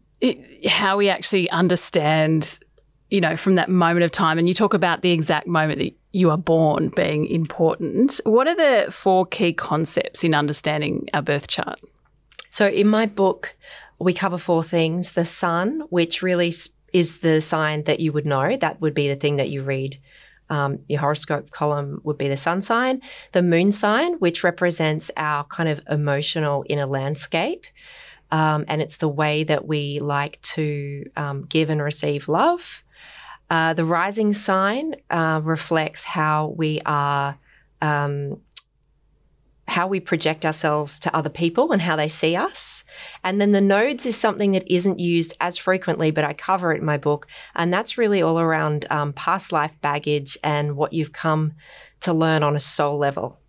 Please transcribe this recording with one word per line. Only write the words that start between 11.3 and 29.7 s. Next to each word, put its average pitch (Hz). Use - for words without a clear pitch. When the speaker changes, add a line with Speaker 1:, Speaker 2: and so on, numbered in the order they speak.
Speaker 1:
chart? -
Speaker 2:
So -
in 202
my 220
book, 196
we 180
cover 180
four 165
things. 165
The 170
sun, 185
which 170
really 175
s-, -
is 175
the 160
sign 151
that 156
you 156
would 147
know. 143
That -
would 151
be 147
the 139
thing 143
that 139
you 139
read. 135
Um, 143
your 143
horoscope 147
column 143
would -
be 139
the 139
sun 170
sign. 254
The 180
moon 175
sign, 233
which 170
represents 170
our 151
kind 165
of 147
emotional 147
inner 147
landscape. 147
Um, 156
and 156
it's -
the 156
way 151
that 151
we 147